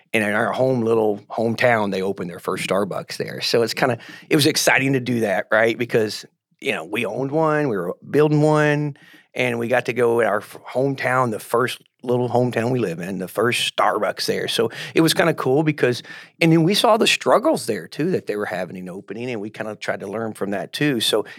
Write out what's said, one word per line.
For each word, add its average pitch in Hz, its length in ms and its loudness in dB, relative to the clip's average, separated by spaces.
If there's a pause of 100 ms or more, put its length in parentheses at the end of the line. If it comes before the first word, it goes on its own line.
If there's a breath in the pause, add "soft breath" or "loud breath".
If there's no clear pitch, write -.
(120)
And 113 120 2
in 104 100 0
our 107 180 0
home, 127 300 2
little 110 380 2 (100)
hometown, 113 600 0
they 95 100 -2
opened 95 280 -4
their 87 100 -12
first 92 280 -6
Starbucks 95 480 -2
there. - 240 -8
So 120 220 2
it's 113 120 -2
kinda, 131 240 0 (300 loud breath)
it 160 80 2
was 147 100 4
exciting 135 480 2
to 127 60 0
do 120 200 -2
that, 104 320 0
right? 113 260 4
Because, 113 460 -2 (360)
you 127 120 -2
know, 82 120 -4
we 110 220 -4
owned 131 240 -4
one, 151 380 0
we 107 80 -2
were 90 180 -4 (160)
building 147 320 4
one, 147 540 2 (380 soft breath)
and 123 240 -2
we 117 100 -4
got 123 180 2
to 127 60 0
go 117 280 2
in 110 60 4
our 101 120 2
f-, - 180 -10 (160)
hometown, 127 580 0
the 104 80 -4
first - 420 -2 (240)
little 123 240 0
hometown 120 420 2
we 131 80 0
live 90 220 -4
in, 90 180 -6
the 92 100 -6
first - 480 -2
Starbucks 101 500 0
there. 95 200 -2
So - 240 -2 (240 loud breath)
it 156 60 4
was 160 140 4
kinda 170 200 2
cool 143 300 0
because, 135 380 0 (380 loud breath)
and 165 120 6
then 165 100 6
we 180 120 2
saw 226 220 4
the 208 120 2
struggles 226 580 2
there 92 220 -4
too 170 240 -4
that 107 160 -4
they 104 80 -4
were 104 100 -4
having 92 300 -6
in 92 120 -10
opening, 101 420 -10
and 113 100 -6
we 110 100 -8
kinda 107 260 -10
tried 98 240 -6
to 98 60 -10
learn 107 260 -6
from 101 200 -6
that 92 200 -6
too. 139 280 0
So 104 240 2 (140 loud breath)